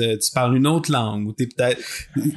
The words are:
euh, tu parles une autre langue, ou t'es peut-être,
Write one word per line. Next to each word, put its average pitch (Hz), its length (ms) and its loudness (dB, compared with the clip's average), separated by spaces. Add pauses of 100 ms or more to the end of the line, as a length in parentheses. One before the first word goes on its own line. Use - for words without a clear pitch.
euh, 113 180 2
tu - 160 -2
parles 127 220 4
une 135 100 4
autre 156 260 2
langue, 107 360 0
ou 110 40 -6
t'es 123 140 -2
peut-être, 123 340 0 (560)